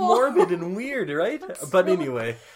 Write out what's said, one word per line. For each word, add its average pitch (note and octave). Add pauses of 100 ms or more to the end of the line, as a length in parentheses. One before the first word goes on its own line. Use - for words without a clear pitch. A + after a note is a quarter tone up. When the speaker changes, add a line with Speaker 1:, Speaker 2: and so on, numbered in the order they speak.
Speaker 1:
morbid F4+
and F3+
weird, B3
right? G3+
Speaker 2:
<laughs> -
That's D3+
Speaker 1:
But F#3
Speaker 2:
really, F#3
Speaker 1:
anyway, A#2 (180)